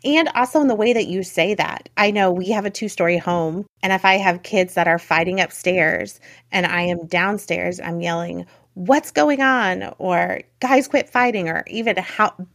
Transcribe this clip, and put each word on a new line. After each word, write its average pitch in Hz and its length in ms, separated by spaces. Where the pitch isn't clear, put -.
And 302 320
also 254 240
in 285 80
the 240 80
way 214 160
that 226 160
you 185 160
say 180 300
that. - 420
I 208 160
know 202 180
we 180 200
have 208 160
a 208 40
two-story 190 480
home, 170 480
and 190 120
if 190 100
I 190 140
have 180 260
kids 185 300
that 170 140
are 170 120
fighting 170 400
upstairs 165 800
and 185 140
I 175 160
am 175 260
downstairs, 180 720
I'm 170 220
yelling, 170 440
"What's 247 320
going 294 320
on?" 208 560
or 180 440
"Guys, 262 280
quit - 220
fighting," 226 400
or 165 160
even 220 320
how, 202 360